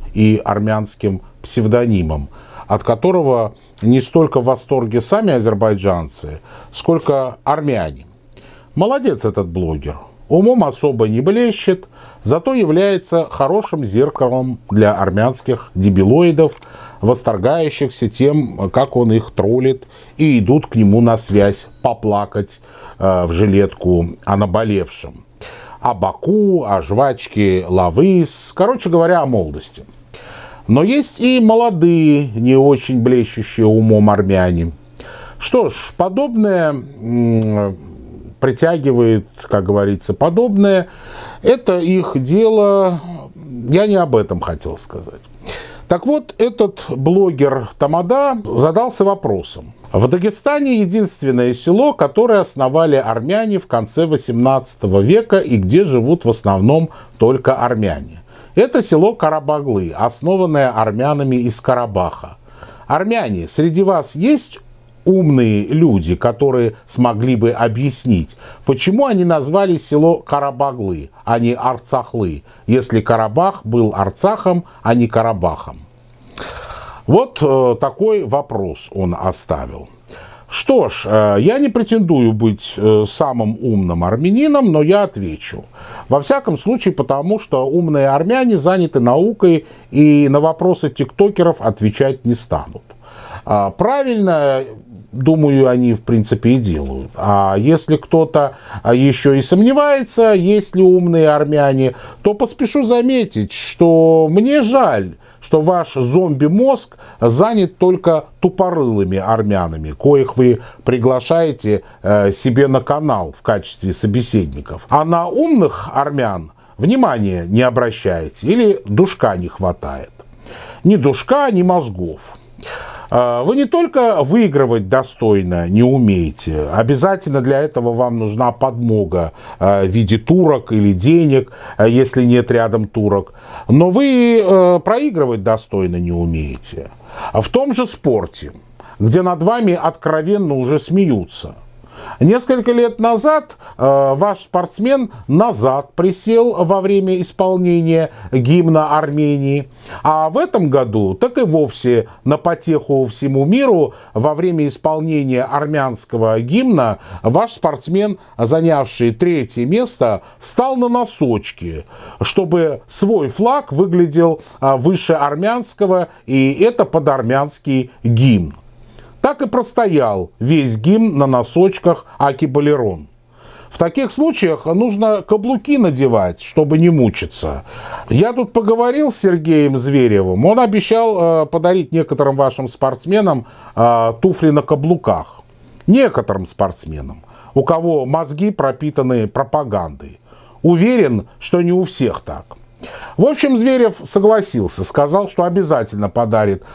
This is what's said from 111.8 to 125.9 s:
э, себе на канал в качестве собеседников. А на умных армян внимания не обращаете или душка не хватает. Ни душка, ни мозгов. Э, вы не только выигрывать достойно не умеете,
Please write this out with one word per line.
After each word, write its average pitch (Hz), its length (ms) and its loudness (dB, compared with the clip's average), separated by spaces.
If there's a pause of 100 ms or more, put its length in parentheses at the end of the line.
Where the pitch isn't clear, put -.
э, 101 280 2
себе 131 360 2
на 131 120 0
канал 127 580 -4
в - 40 -20
качестве 98 500 -4
собеседников. 98 960 -4
А 147 160 2
на 170 240 0
умных 247 640 0
армян 123 580 -4 (260)
внимания 117 720 0
не 110 160 2
обращаете 110 840 -2
или 208 380 2
душка 107 500 0
не 90 120 -6
хватает. 73 640 -6 (720)
Ни 196 120 4
душка, 226 560 0
ни 180 120 0
мозгов. 107 580 -4 (880)
Э, 123 340 0
вы 220 140 0
не 285 80 2
только 240 580 0
выигрывать 139 640 2
достойно 98 800 0
не 104 160 4
умеете, 117 880 0